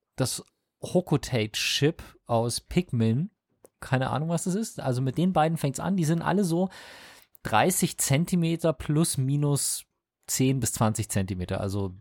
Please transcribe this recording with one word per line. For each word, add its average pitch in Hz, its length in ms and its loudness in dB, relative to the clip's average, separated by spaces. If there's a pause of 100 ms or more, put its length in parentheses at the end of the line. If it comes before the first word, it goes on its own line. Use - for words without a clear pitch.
(160)
das - 280 -2 (380)
Hocotate-Chip - 1200 0 (240)
aus 120 340 0
Pikmin. 120 720 0 (500)
Keine 131 300 -2
Ahnung, 151 180 -4
was 170 160 -2
das 180 100 -2
ist. 220 260 -6
Also 127 220 -2
mit 135 160 -2
den 180 140 2
beiden 160 260 2
fängt's 135 220 -2
an. 185 160 -2
Die 175 80 2
sind 165 180 2
alle 190 220 2
so 175 240 2 (760)
dreißig 151 560 2
Zentimeter 165 760 2
plus 156 460 0
minus 139 680 0 (420)
zehn 131 340 2
bis - 120 -2
zwanzig 110 360 0
Zentimeter. 95 520 -2
Also 98 400 -4